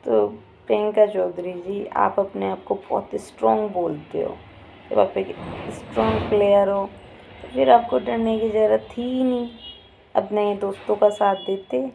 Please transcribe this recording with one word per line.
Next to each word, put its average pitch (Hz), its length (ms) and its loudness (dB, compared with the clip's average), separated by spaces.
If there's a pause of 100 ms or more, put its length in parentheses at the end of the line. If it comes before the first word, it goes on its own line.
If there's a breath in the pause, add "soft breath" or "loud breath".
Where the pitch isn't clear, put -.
तो 214 240 4 (400)
प्रियंका 214 400 4
चौधरी 180 480 -4
जी, 196 320 -8
आप 196 320 0
अपने 196 320 -4
आप 92 120 -8
को 101 180 0
बहुत 107 360 -4
strong 220 540 0
बोलते 170 520 -4
हो, - 120 -6 (540)
जब - 100 2
आप - 180 2
एक 190 180 -4 (360)
strong 220 580 -2
player 202 400 4
हो, 196 160 -2 (560)
तो - 80 -18
फिर 254 220 2
आपको 240 280 4
डरने 226 400 -2
की 220 100 0
ज़रूरत 214 400 2
थी 240 140 -10
ही 254 200 -2
नहीं। 240 260 -2 (680)
अपने 208 420 0
दोस्तों 202 380 -4
का 208 160 4
साथ 196 340 0
देते 196 360 -4 (140)